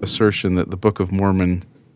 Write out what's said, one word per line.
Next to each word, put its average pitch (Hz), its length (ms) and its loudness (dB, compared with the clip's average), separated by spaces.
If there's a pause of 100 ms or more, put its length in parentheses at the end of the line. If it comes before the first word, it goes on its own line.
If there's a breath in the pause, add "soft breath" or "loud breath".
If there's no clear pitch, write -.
assertion 101 540 0
that 90 160 -2
the 95 60 -6
Book 104 220 0
of 90 120 -2
Mormon 92 520 0 (320)